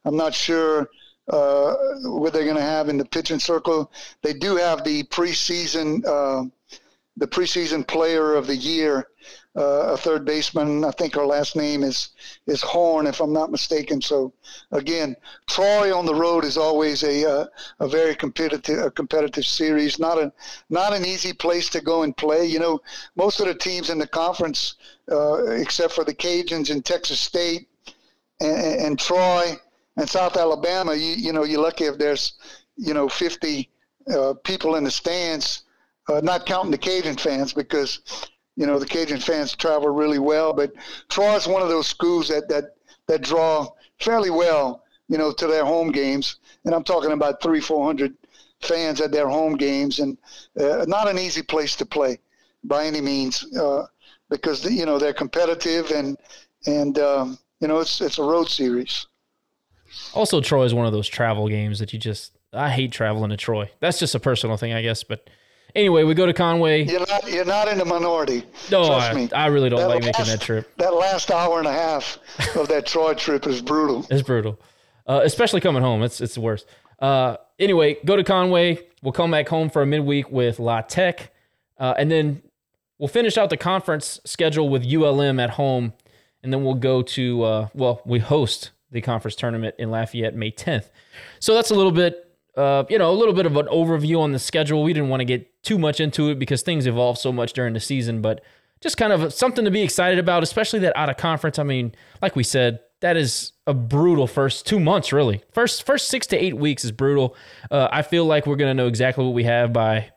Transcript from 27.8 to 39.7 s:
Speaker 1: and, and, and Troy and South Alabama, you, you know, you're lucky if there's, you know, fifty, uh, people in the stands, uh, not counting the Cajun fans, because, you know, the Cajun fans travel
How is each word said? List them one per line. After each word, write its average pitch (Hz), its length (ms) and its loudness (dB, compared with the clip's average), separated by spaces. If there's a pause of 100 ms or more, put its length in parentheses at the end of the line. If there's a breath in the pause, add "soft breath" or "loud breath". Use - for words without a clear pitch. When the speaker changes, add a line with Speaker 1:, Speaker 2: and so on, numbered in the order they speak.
Speaker 1:
and, - 180 0
and, 311 240 -2
and 294 180 -2
Troy 175 600 0 (380)
and 294 120 -4
South 185 280 0
Alabama, 165 580 0
you, 160 200 -4
you 160 180 -4
know, 156 100 0
you're 151 180 0
lucky 165 220 0
if 143 140 -2
there's, 147 360 -2 (440 loud breath)
you 185 160 -4
know, 143 160 2
fifty, 156 600 -4 (460)
uh, 135 180 2 (120)
people 160 300 -2
in 151 100 0
the 131 60 -2
stands, 170 720 -4 (440)
uh, 151 160 0
not 175 220 0
counting 185 260 -2
the 143 60 0
Cajun 180 400 -4
fans, 139 340 -2
because, 143 480 -4 (560 loud breath)
you 147 100 -2
know, 143 140 0
the 139 60 -2
Cajun 147 340 -4
fans 147 380 -2
travel 151 320 0